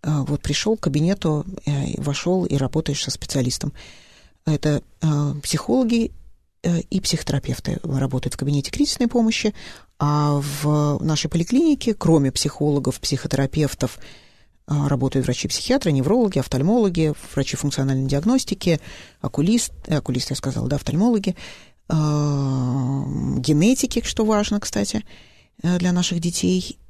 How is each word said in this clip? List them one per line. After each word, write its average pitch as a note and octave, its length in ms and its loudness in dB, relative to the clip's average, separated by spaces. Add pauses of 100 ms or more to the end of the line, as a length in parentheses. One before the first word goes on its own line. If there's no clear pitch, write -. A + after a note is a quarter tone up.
Э, D3 240 0
вот C#3+ 160 -2
пришел G#3+ 360 0
к - 60 -10
кабинету, D#3 600 0 (200)
э, C#3+ 360 -2
вошел E3+ 440 0
и - 100 -2
работаешь C#3 480 -2
со C#3 80 -4
специалистом. - 640 -2 (720)
Это, D3+ 360 2 (200)
э, D3 320 2 (100)
психологи, A#3 680 0 (500)
э, E3+ 160 2 (100)
и F#3+ 120 0
психотерапевты - 840 -2
работают C3+ 520 0
в - 20 -10
кабинете C#3+ 340 0
кризисной C4 380 0
помощи, A3 440 2 (460)
а D3 420 4 (200)
в D3 400 2
нашей D#3 280 0
поликлинике, B3+ 640 2
кроме D3+ 380 4
психологов, C#3+ 720 0
психотерапевтов, - 1000 -2 (680)
э, C#3+ 180 0
работают C3 380 0
врачи-психиатры, - 680 0
неврологи, F#3+ 480 2
офтальмологи, E3 760 2 (200)
врачи - 240 -2
функциональной C3+ 500 0
диагностики, F3 720 0 (420)
окулист-, G#3 520 0 (140)
э, D#3 100 0
окулисты, B2+ 360 -2
я - 40 -4
сказала, B2+ 320 -4
да, C#3+ 80 0
офтальмологи, G3 580 0 (540)
э, - 40 0 (1400)
генетики, F3 680 2
что - 220 -2
важно, G#3 340 2
кстати, G#3 440 -4 (600)
э, F3 140 2
для F3 140 2
наших F3 280 0
детей F3+ 580 0 (120)